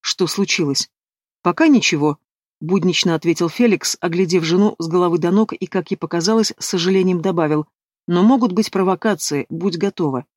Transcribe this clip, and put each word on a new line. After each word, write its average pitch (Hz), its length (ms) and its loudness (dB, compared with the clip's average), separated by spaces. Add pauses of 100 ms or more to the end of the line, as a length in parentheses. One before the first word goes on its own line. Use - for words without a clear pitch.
Что - 260 -4
случилось?» 160 600 -2 (520)
«Пока 320 260 2
ничего», 151 500 2 (460)
буднично 175 500 0
ответил 165 360 0
Феликс, 220 500 0
оглядев 175 440 0
жену 185 360 2
с 165 80 -6
головы 175 320 2
до 170 120 0
ног 208 220 2
и, - 140 -8
как 180 240 -6
ей 185 60 -4
показалось, 190 600 0
с - 80 -12
сожалением 185 560 0
добавил: 156 460 0 (400)
«Но 175 160 2
могут 226 300 4
быть 214 180 -2
провокации, 180 800 -2
будь 170 280 -4
готова». 160 480 -4 (120)